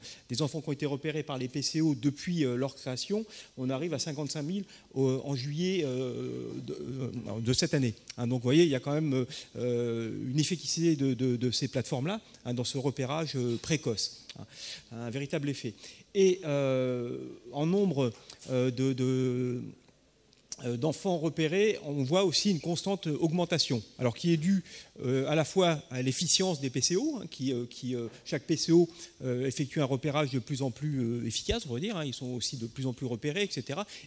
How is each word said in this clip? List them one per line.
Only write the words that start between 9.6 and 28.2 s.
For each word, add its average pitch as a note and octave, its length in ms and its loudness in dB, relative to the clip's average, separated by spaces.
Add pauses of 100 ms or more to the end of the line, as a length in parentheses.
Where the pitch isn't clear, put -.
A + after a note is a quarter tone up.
une C3+ 80 0
efficacité E3 580 2
de, C3+ 180 2
de, B2 220 2
de A#2+ 140 0
ces A#2 180 0
plateformes-là, C3+ 520 -2 (240)
hein, B2 80 -4
dans B2 120 -2
ce - 120 -4
repérage, C#3 600 -2
euh, A#2+ 200 0
précoce. - 640 -2 (160)
Hein, - 100 -14 (440)
un A#2 200 -8
véritable C#3+ 380 -4
effet. B2 260 -6 (380)
Et, F#3+ 320 6
euh, C3 720 0 (340)
en C#3+ 140 0
nombre, D#3+ 460 4 (380)
euh, B2+ 220 2
de, C3 200 2
de, B2+ 680 0 (1000)
euh, A#2+ 120 -2
d'enfants D#3+ 420 0
repérés, E3 680 2
on D3 180 -2
voit E3+ 220 4
aussi F#3+ 260 4
une F3 80 4
constante F3 480 -2
augmentation, D#3+ 760 2 (160)
alors A#2+ 200 0
qui E3+ 160 2
est E3 40 6
due, F3 280 2 (400)
euh, C3 240 2
à D#3 80 2
la D#3 80 4
fois E3+ 440 4
à B2+ 140 -4
l'efficience D#3 580 2
des C3+ 80 -2
P B2+ 120 -2
C E3+ 160 2
O, C4+ 240 0
hein, - 100 -10
qui, C3 220 -2
euh, A#2+ 180 0
qui, B2+ 240 -6
euh, A#2 140 -4 (160)